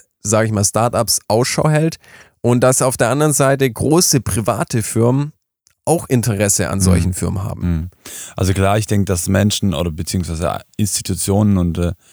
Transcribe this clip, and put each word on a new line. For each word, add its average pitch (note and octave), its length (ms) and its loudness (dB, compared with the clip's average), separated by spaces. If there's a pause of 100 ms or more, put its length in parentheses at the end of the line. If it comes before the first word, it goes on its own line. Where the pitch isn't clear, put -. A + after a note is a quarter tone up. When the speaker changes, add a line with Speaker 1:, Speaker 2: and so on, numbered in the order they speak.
(220)
Speaker 1:
sag G#2+ 240 2
ich A2 60 -2
mal, G2+ 140 0
Startups A2 600 0
Ausschau A#2+ 420 0
hält D#3 280 0 (440)
und A#2+ 200 4
dass B2+ 200 4
auf C3 160 0
der A#2 120 2
anderen D3 240 2
Seite C3+ 380 2
große D3 500 2
private A#2 600 -2
Firmen B2+ 500 0 (540)
auch E3 240 -2
Interesse G#2 640 0
an G2 80 -2
Speaker 2:
Mhm. F#2 40 0
Speaker 1:
solchen F2+ 300 2
Firmen F#2 300 -4
haben. - 180 -8 (140)
Speaker 2:
Mhm. E2+ 140 -4 (460)
Also F#2+ 180 0
klar, G2 260 2
ich G#2+ 80 -4
denk, G2 180 0
dass F#2+ 240 -2
Menschen G2 460 2
oder E2+ 160 -2
beziehungsweise E2 680 -4 (180)
Institutionen G2+ 800 0
und, F2 200 0
äh, F2 160 -2 (200)